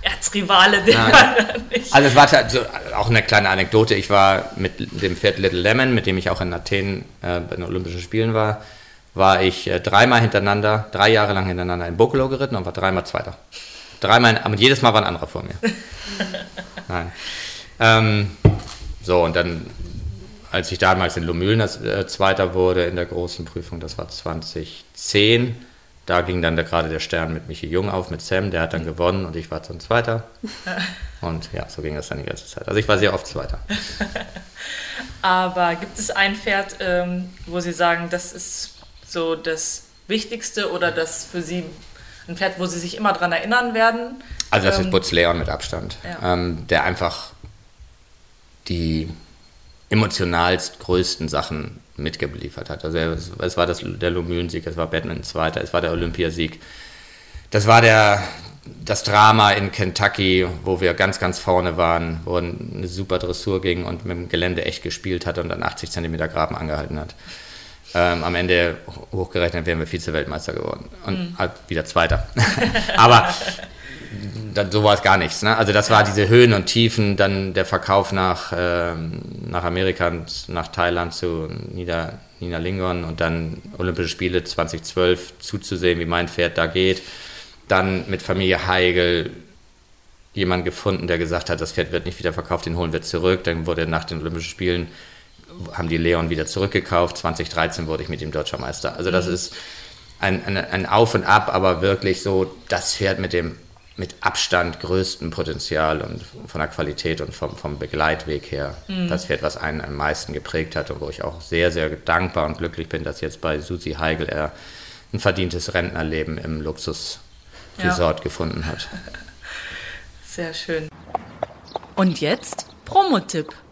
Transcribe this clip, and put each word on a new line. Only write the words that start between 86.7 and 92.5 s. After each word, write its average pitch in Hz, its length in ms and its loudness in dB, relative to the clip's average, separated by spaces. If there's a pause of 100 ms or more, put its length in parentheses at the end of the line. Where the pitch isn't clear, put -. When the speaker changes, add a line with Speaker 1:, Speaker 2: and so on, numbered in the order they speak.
Speaker 2:
Dann 95 420 2
mit 95 120 -4
Familie 92 460 0
Heigl 90 640 2 (1040)
jemand 90 320 0
gefunden, 87 420 -2
der 85 100 2
gesagt 85 320 -2
hat, 85 120 -2
das 80 100 -6
Pferd 85 200 -2
wird 85 140 -4
nicht 90 140 -8
wieder 87 140 -2
verkauft, 85 320 -4